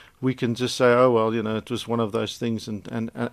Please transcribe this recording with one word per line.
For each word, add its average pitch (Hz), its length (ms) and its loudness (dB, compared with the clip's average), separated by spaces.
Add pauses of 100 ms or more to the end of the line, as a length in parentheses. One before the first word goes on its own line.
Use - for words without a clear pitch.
(220)
we 127 140 -2
can 117 200 -2
just 123 200 -4
say, 123 180 6
"Oh, 127 180 6
well, 113 220 2
you 117 100 0
know, 110 140 -2
it 104 140 -8
was 113 160 -6
one 117 120 0
of 110 120 -2
those 110 260 -4
things," 113 300 -4
and, 104 240 -10
and, 113 240 -6
and, 120 180 -6